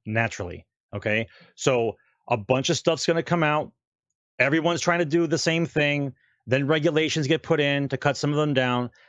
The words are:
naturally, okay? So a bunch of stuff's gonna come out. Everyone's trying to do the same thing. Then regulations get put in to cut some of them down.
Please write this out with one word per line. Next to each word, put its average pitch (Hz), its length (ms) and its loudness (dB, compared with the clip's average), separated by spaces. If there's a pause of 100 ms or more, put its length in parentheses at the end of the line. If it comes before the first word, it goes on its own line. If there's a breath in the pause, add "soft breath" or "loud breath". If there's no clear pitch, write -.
naturally, 101 600 -4 (300)
okay? 107 320 -2 (260 soft breath)
So 117 440 0 (300)
a 120 100 0
bunch 127 320 0
of 143 80 0
stuff's - 260 0
gonna 165 180 0
come 170 200 0
out. 151 300 0 (680)
Everyone's 156 420 0
trying 175 200 2
to 175 40 2
do 165 220 0
the 151 120 0
same 165 280 0
thing. 143 480 0 (320)
Then 135 200 2
regulations 156 600 0
get 156 160 0
put 160 180 0
in 143 300 0
to 135 80 -6
cut 139 180 0
some 147 140 -2
of 147 80 0
them 151 160 2
down. 123 340 0 (200 soft breath)